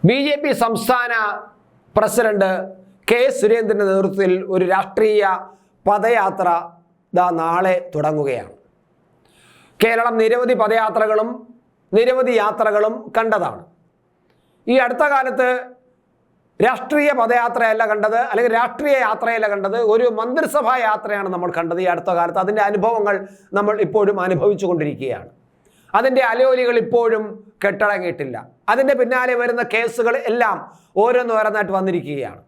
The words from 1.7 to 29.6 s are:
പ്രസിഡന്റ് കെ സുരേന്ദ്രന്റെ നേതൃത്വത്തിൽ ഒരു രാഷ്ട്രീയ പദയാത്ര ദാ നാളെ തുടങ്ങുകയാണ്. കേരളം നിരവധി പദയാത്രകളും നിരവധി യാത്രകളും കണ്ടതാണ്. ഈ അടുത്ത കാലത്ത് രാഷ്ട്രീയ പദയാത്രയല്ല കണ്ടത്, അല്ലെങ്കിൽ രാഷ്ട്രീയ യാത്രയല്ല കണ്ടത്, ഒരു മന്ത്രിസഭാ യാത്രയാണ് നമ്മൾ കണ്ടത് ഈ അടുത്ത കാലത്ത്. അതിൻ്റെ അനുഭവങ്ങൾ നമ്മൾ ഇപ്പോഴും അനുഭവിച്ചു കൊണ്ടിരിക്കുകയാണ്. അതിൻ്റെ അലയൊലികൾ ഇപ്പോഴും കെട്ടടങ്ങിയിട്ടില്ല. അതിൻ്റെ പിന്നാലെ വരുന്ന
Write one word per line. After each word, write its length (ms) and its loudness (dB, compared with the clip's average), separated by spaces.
പ്രസിഡന്റ് 540 2
കെ 120 2
സുരേന്ദ്രന്റെ 500 2
നേതൃത്വത്തിൽ 460 0
ഒരു 200 2
രാഷ്ട്രീയ 560 2
പദയാത്ര 640 2
ദാ 80 4
നാളെ 340 0
തുടങ്ങുകയാണ്. 600 -4
കേരളം 380 2
നിരവധി 420 2
പദയാത്രകളും 680 0
നിരവധി 440 2
യാത്രകളും 520 0
കണ്ടതാണ്. 460 -2
ഈ 180 2
അടുത്ത 280 0
കാലത്ത് 360 0
രാഷ്ട്രീയ 420 0
പദയാത്രയല്ല 720 2
കണ്ടത്, 260 0
അല്ലെങ്കിൽ 300 0
രാഷ്ട്രീയ 360 0
യാത്രയല്ല 480 -2
കണ്ടത്, 240 -2
ഒരു 120 4
മന്ത്രിസഭാ 560 0
യാത്രയാണ് 460 -4
നമ്മൾ 220 -4
കണ്ടത് 300 -4
ഈ 80 2
അടുത്ത 240 -4
കാലത്ത്. 260 -2
അതിൻ്റെ 240 0
അനുഭവങ്ങൾ 480 0
നമ്മൾ 160 0
ഇപ്പോഴും 400 2
അനുഭവിച്ചു 440 0
കൊണ്ടിരിക്കുകയാണ്. 580 -4
അതിൻ്റെ 240 2
അലയൊലികൾ 440 2
ഇപ്പോഴും 380 0
കെട്ടടങ്ങിയിട്ടില്ല. 760 -2
അതിൻ്റെ 280 4
പിന്നാലെ 420 0
വരുന്ന 200 -2